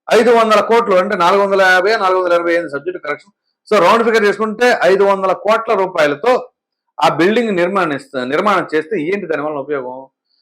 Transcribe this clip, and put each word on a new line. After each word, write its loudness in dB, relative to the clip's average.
ఐదు 4
వందల 4
కోట్లు, 0
అంటే 0
నాలుగు 2
వందల 0
యాభై, 2
నాలుగు 0
వందల 0
ఎనభై 0
ఐదు -2
సబ్జెక్ట్ -10
కరెక్షన్. -10
So 4
రౌండ్ 4
ఫిగర్ 2
చేసుకుంటే 0
ఐదు 4
వందల 0
కోట్ల -2
రూపాయలతో 0
ఆ 4
బిల్డింగ్ 0
నిర్మాణిస్తా-, -4
నిర్మాణం 0
చేస్తే -4
ఏంటి -4
దానివల్ల -6
ఉపయోగం? -8